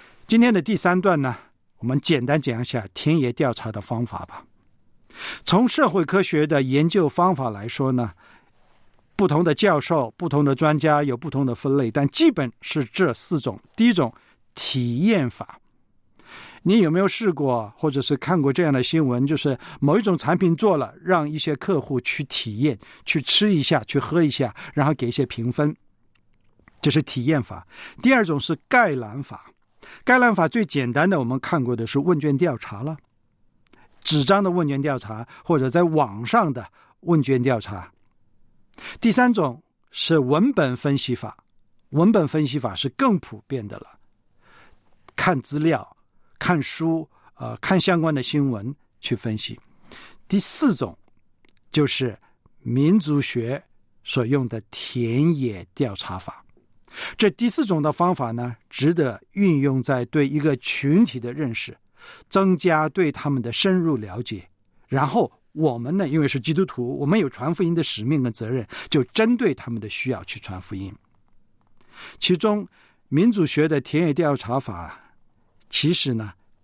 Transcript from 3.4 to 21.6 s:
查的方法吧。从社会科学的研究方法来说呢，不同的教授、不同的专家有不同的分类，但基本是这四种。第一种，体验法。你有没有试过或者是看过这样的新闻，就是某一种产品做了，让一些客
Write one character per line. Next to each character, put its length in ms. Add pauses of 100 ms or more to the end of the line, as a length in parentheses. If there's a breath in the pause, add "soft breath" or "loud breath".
查 180
的 80
方 260
法 200
吧。 200 (1000 loud breath)
从 200
社 220
会 160
科 180
学 240
的 160
研 260
究 200
方 260
法 160
来 160
说 280
呢， 180 (1040 soft breath)
不 100
同 160
的 140
教 240
授、 380
不 100
同 160
的 100
专 240
家 240
有 140
不 140
同 160
的 100
分 220
类， 120
但 200
基 200
本 220 (100)
是 220
这 300
四 260
种。 180 (200)
第 80
一 80
种， 200 (400 soft breath)
体 460
验 300
法。 300 (1040 loud breath)
你 160
有 120
没 80
有 80
试 240
过 460
或 120
者 120
是 160
看 240
过 100
这 120
样 100
的 100
新 240
闻， 180
就 120
是 200 (220 loud breath)
某 180
一 40
种 160
产 200
品 160
做 220
了， 260
让 280
一 100
些 160
客 240